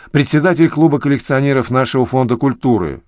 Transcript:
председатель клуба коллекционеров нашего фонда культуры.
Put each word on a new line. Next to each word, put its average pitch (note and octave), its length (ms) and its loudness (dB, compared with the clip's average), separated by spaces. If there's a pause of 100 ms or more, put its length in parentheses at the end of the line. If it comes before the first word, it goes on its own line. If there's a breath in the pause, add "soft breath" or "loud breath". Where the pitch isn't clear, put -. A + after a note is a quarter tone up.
(120)
председатель D3+ 580 2
клуба C#3+ 300 2
коллекционеров C#3 720 -2
нашего B2 340 0
фонда B2+ 300 0
культуры. A#2 720 -2